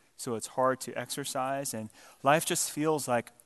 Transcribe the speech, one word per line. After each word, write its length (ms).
so 160
it's 140
hard 320
to 120
exercise, 800
and 160
life 220
just 260
feels 380
like 240